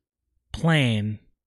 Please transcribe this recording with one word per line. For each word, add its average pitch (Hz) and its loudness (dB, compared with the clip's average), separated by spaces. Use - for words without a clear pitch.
plan, 113 0